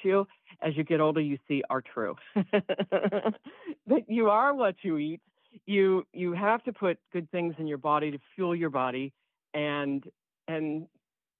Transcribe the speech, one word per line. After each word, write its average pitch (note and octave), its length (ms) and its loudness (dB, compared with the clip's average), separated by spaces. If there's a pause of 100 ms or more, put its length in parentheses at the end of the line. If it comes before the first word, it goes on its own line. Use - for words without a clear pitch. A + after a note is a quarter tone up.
you G3 220 4 (360)
as D#3 160 -2
you D#3+ 80 2
get D#3+ 160 2
older, D#3 180 2
you D3 180 0 (120)
see C#3 200 0
are C3 120 -2
true. G#2+ 340 -6 (200)
<laughs> - 0 - (1500)
That B3 200 2
you A3 220 2
are A#3+ 240 4
what A3 300 0
you E3 140 0
eat. D#3 220 -4 (460)
You, F#3+ 480 4
you F3+ 200 -2
have G#3 300 0
to B3+ 100 -6
put F#3 240 0 (140)
good E3+ 200 -6
things E3+ 280 -2
in D#3+ 80 -4
your D3 120 -4
body D3+ 320 0
to C#3+ 80 -8 (160)
fuel F3 200 -2
your E3 140 -2
body. C3 440 -2 (400)
And, C#3+ 500 -2 (440)
and D#3 400 -4 (520)